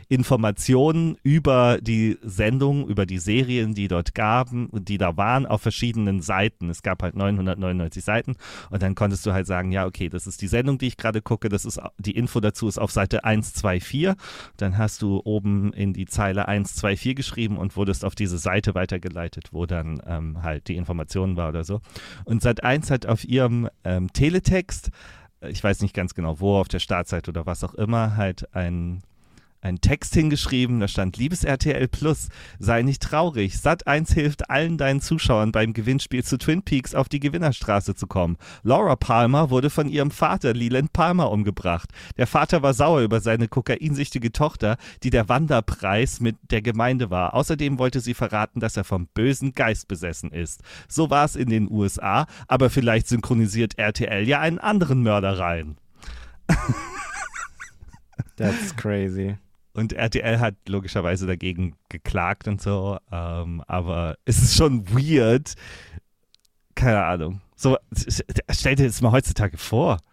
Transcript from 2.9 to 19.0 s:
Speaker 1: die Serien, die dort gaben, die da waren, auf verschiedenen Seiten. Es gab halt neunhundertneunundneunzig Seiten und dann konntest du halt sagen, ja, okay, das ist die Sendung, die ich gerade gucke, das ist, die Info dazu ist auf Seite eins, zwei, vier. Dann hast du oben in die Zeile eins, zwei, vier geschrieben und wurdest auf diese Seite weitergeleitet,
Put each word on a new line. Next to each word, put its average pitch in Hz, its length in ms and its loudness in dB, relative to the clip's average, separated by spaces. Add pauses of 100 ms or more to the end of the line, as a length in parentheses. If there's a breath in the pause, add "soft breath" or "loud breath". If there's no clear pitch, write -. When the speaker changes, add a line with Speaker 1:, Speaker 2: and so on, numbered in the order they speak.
Speaker 1:
die 92 120 -4
Serien, 113 560 0
die 101 140 -2
dort 87 260 -2
gaben, 120 600 0
die 101 240 -4
da 87 180 0
waren, 120 300 2
auf - 160 0
verschiedenen 110 600 0
Seiten. 95 480 -2
Es 85 120 -6
gab 95 200 -4
halt 87 140 -4
neunhundertneunundneunzig 95 880 -2
Seiten 117 320 -2 (360 loud breath)
und 95 120 -2
dann 95 100 2
konntest 98 320 0
du 107 60 0
halt 92 160 0
sagen, 92 240 -2
ja, 95 140 0
okay, 92 240 -4
das 87 180 -8
ist 95 140 -12
die 98 80 -4
Sendung, 127 300 0
die 131 80 -2
ich 120 100 -6
gerade 110 240 -2
gucke, 113 260 -2
das 101 160 -2
ist, - 160 -8 (180)
die 98 140 -4
Info 120 300 -2
dazu 104 260 0
ist 98 100 -2
auf 110 140 -2
Seite 101 320 0
eins, 110 300 0
zwei, 92 260 0
vier. 180 380 -2 (400 loud breath)
Dann 98 200 0
hast 110 240 -2
du 98 220 0
oben 101 480 0
in 98 220 -2
die 90 140 -6
Zeile 101 420 0
eins, 101 260 -2
zwei, 98 220 0
vier 131 180 -2
geschrieben 117 400 -4
und 92 220 -4
wurdest 98 260 0
auf 95 120 -4
diese 90 220 -2
Seite 95 380 0
weitergeleitet, 87 760 -6